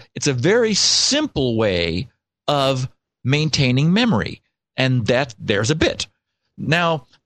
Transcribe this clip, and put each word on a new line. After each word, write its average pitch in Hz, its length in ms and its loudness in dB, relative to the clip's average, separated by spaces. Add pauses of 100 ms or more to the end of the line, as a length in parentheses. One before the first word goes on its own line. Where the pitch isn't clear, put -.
(160)
it's - 120 -6
a 143 60 2
very 208 400 2
simple 165 840 0
way 90 500 0 (400)
of 135 400 0 (360)
maintaining 143 680 2
memory. 190 500 0 (360)
And 127 300 0
that, 127 300 0
there's 110 340 0
a 156 40 0
bit. - 320 -2 (500)
Now, 165 500 -2 (180)